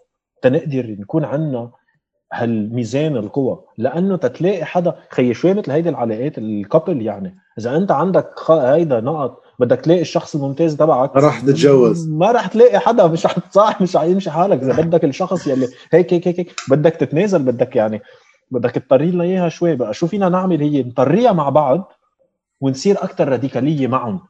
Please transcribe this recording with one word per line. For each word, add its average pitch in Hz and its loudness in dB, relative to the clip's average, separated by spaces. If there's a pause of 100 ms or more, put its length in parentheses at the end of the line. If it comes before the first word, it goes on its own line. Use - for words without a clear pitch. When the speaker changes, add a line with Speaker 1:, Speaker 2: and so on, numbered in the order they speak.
(420)
Speaker 1:
تنقدر 131 0
نكون 147 -4
عنا 127 -6 (600)
هالميزان 117 -4
القوى، 107 -4 (140)
لأنه 175 -2
تتلاقي 165 -2
حدا، 170 -2 (120)
خيي، 123 0
شوي 175 2
مثل 202 -4
هيدي 165 -2
العلاقات 123 -4
الكابل، 110 -2
يعني 98 -8 (200)
إذا 117 -4
أنت 190 0
عندك 170 0
خ-، - -2
هيدا 147 2
نقط، 139 -6 (160)
بدك 156 0
تلاقي 175 2
الشخص - -4
الممتاز 147 -2
تبعك، 139 2
Speaker 2:
ما 135 4
راح 143 2
تتجوز. 139 4
Speaker 1:
ما 165 2
راح 220 0
تلاقي 220 4
حدا، 220 4
مش 165 0
راح 180 -4
تصاحب، 208 2
مش 175 0
راح 147 0
يمشي 180 0
حالك. 165 0
إذا 131 0 (100)
بدك 165 2
الشخص 175 -2
يلي 131 0 (220)
هيك، 180 2
هيك، 175 0
هيك، 175 -2
هيك، 175 -10 (140)
بدك 147 4
تتنازل، 175 0
بدك، 123 -2
يعني، 107 0 (480)
بدك 123 -2
تضطري 147 0
لنا 175 -2
إياها 180 -2
شوي. 165 -2
بقى 110 -4
شو 175 -4
فينا 196 -2
نعمل؟ 180 0
هي 147 0
نطريها 143 2
مع 156 0
بعض 147 0 (680)
ونصير 139 0
أكتر 170 -2
راديكالية 131 -2
معهم. 120 -2